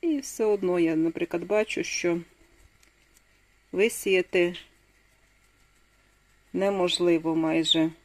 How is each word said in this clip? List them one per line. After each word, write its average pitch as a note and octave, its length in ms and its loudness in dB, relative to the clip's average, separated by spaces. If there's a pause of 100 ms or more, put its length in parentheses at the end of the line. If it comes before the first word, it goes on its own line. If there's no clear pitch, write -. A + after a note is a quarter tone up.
І D#4+ 160 0
все - 260 -6
одно F#3+ 340 2
я, D#3+ 180 2
наприклад, E3+ 480 -2
бачу, G3+ 400 -2
що F3 360 -2 (1500)
висіяти F#3 840 0 (2000)
неможливо F3 840 0
майже D#3+ 540 2 (140)